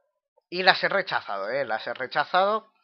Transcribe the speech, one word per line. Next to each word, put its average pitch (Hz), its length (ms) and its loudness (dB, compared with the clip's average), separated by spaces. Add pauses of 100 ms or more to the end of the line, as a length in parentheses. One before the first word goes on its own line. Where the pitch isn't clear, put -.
(500)
Y 180 140 -4
las 185 200 6
he 170 60 2
rechazado, 110 600 -4
¿eh? 139 140 -2
Las 110 240 -4
he 120 60 -4
rechazado. 185 800 0 (100)